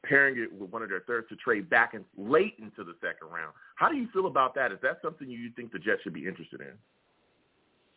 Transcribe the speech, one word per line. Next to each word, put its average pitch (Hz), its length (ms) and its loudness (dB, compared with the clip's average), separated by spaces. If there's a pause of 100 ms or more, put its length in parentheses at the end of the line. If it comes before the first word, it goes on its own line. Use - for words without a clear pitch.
pairing 139 340 6
it 113 140 -4
with 95 180 -10
one 110 120 -4
of 107 60 -8
their 92 120 -4
thirds 113 280 -4
to 104 80 -12
trade 104 340 0
back 117 240 4
in, 98 100 -12 (120)
late 156 420 4
into 107 260 -14
the 85 160 -12
second 82 320 -6
round. 80 200 -8 (240)
How 185 120 4
do 302 80 2
you 240 160 -2
feel 190 140 2
about 131 300 2
that? 123 160 2
Is 95 100 -10
that 139 200 0
something 147 260 -8
you 120 280 -8
think 117 160 -10
the 92 60 -8
Jets 98 240 2
should 87 120 -6
be 76 120 -8
interested 82 340 -10
in? 69 120 -14 (1200)